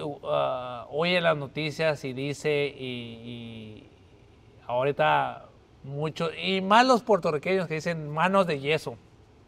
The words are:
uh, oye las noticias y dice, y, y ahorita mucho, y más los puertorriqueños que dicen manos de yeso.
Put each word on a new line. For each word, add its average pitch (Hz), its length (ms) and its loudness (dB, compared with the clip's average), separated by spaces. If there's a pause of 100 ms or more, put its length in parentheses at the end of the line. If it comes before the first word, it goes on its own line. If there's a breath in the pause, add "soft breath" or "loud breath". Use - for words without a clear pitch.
uh, 143 140 -8 (720)
oye 170 320 2
las 160 160 4
noticias 147 640 -2
y 135 100 -6
dice, 143 600 -2
y, 131 80 -12
y 117 1080 -12 (800)
ahorita 139 760 0 (380)
mucho, 151 500 -4
y 185 280 -2
más 214 260 6
los 247 160 6
puertorriqueños 175 640 2
que 156 80 -2
dicen 156 340 -4
manos 180 380 4
de 147 120 -2
yeso. 139 360 -2 (520)